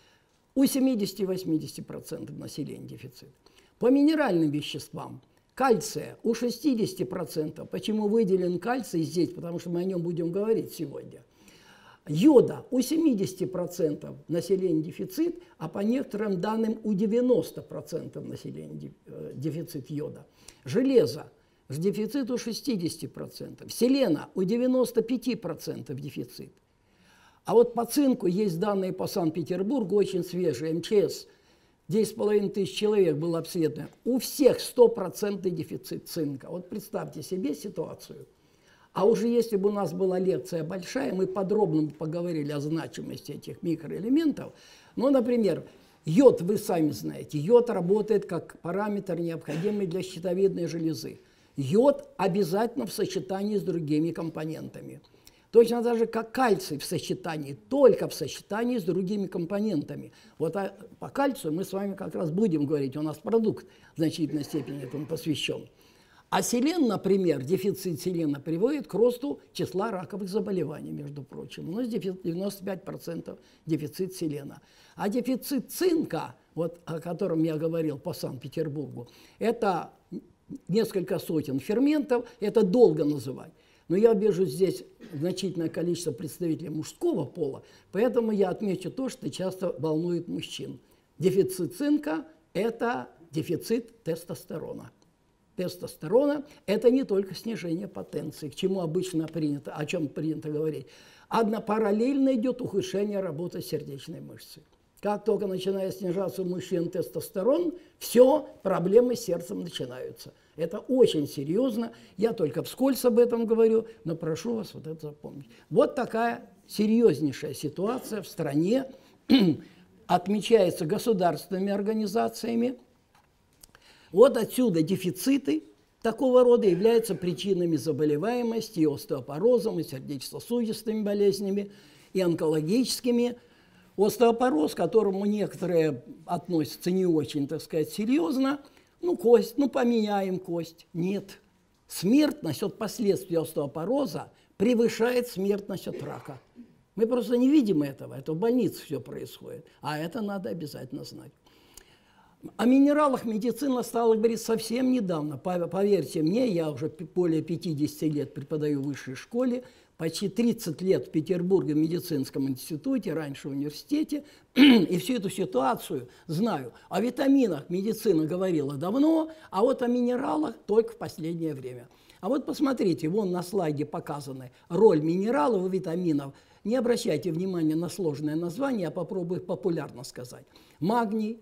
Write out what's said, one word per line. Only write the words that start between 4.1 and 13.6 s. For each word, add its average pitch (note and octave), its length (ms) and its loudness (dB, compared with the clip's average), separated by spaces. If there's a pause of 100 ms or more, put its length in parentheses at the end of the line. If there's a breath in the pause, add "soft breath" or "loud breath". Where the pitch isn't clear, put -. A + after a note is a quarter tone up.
веществам. C#3+ 720 -8 (320)
Кальция - 680 0
у A#3 120 0
шестидесяти A3+ 680 -2
процентов. E3+ 640 -6
Почему G#3+ 380 -2
выделен F#3 540 2
кальций A3+ 420 -2
здесь? D#3 280 0
Потому E3+ 280 -8
что F3+ 120 -10
мы E3+ 100 -2
о F3+ 40 -2
нем F#3 180 -2
будем E3+ 280 -4
говорить G3 420 -2
сегодня. C3 520 -12 (840 loud breath)
Йода G3 600 8
у B3+ 100 2
семидесяти B3 640 0
процентов D3+ 720 -4 (120)